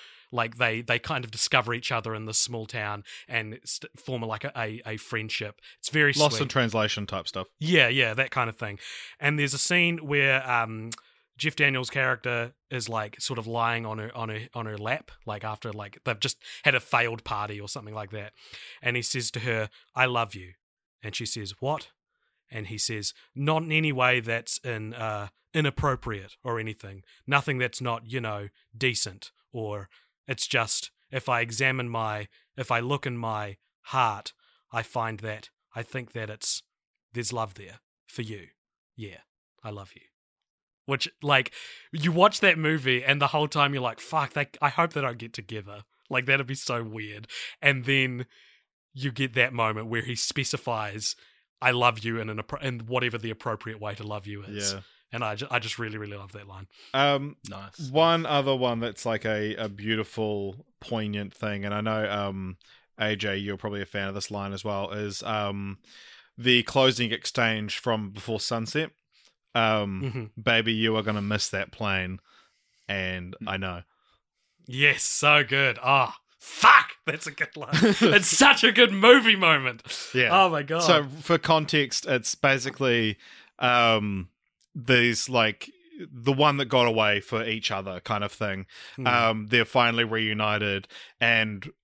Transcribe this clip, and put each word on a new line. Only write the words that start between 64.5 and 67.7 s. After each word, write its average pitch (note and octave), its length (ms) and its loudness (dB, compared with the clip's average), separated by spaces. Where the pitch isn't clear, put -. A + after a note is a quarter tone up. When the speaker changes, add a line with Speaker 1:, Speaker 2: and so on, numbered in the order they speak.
Speaker 2:
as G2 120 -8
well, G2 260 -4
is, G#2 320 -8
um, G2+ 560 -4
the A#2+ 280 4
closing B2 480 2
exchange A2 640 -2